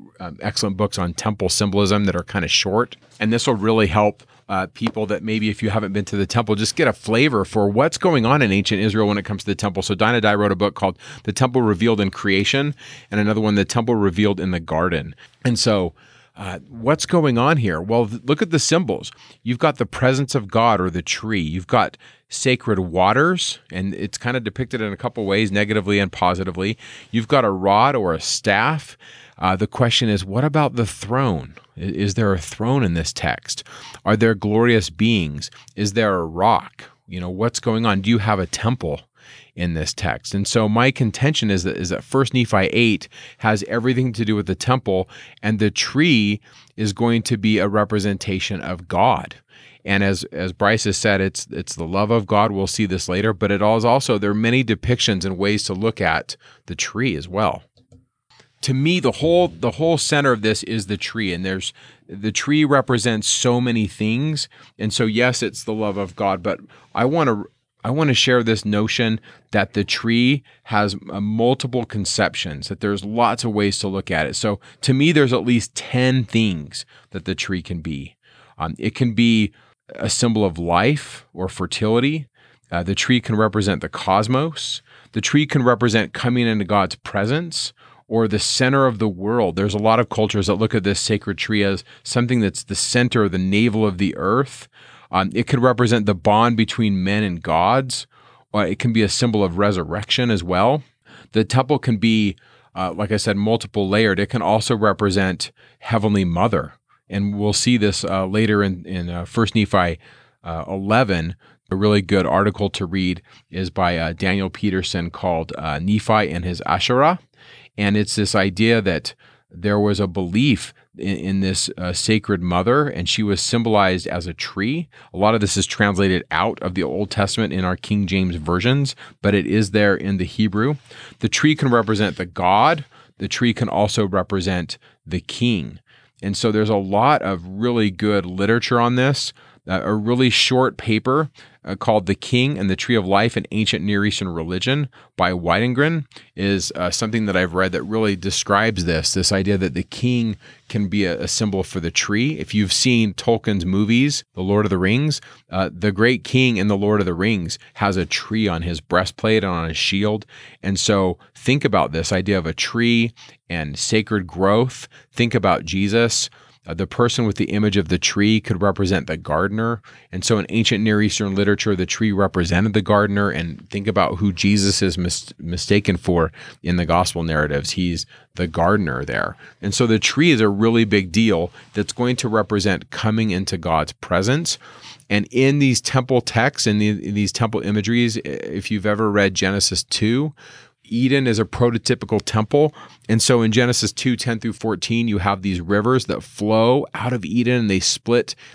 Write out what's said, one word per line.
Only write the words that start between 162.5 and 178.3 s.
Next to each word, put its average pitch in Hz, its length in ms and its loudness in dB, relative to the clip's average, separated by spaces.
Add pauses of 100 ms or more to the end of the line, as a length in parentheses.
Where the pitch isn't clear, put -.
tree 117 580 0 (380)
and 78 260 -6
sacred 107 520 -2
growth. 104 580 0 (240)
Think 120 240 -2
about 92 300 2
Jesus. 101 680 0 (380)
Uh, 82 60 -8
the 90 100 -4
person 120 400 0
with 104 120 0
the 107 80 0
image 104 320 0
of 87 140 0
the 90 60 2
tree 104 440 2
could 95 200 -2
represent 92 460 0
the 82 100 -4
gardener. 101 640 -2 (300)
And 92 140 -8
so 113 120 2
in 101 120 0
ancient 107 340 0
Near 107 180 4
Eastern 101 360 0
literature, 101 400 2
the 90 100 0
tree 110 240 -2
represented 95 640 2
the 101 100 2
gardener, 101 480 2
and 82 400 -8
think 101 160 -6
about 95 300 0
who 98 160 0
Jesus 98 500 2
is 90 160 0
mis-, 87 400 -6
mistaken 90 580 0
for 85 360 0 (320)
in 87 100 0
the 87 100 0
gospel 85 380 0
narratives. 76 480 -2
He's 87 340 -4 (300)